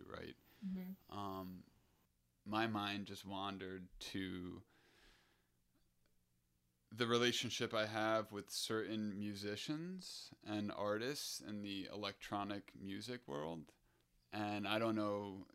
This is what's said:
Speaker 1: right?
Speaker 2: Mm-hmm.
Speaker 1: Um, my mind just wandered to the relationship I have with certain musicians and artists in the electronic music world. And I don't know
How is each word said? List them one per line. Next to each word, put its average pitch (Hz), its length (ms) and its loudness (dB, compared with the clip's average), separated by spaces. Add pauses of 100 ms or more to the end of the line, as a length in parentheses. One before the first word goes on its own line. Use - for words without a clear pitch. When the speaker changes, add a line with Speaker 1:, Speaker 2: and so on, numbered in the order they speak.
Speaker 1:
right? - 280 -8 (300)
Speaker 2:
Mm-hmm. 185 520 -6
Speaker 1:
Um, 95 460 -4 (840)
my 110 220 4
mind 101 380 2
just 98 200 -8
wandered 95 640 -4 (120)
to 92 640 -2 (2250)
the 120 120 4
relationship 120 640 4
I 107 140 4
have 110 440 4
with 101 180 -6
certain 107 680 0
musicians 104 1120 -4 (180)
and 104 300 0
artists 107 680 0
in 104 140 -4
the 98 320 -4
electronic 101 800 -2 (100)
music 107 460 -4
world. 78 440 -4 (600)
And 104 360 0
I 107 120 6
don't 113 160 4
know 101 600 2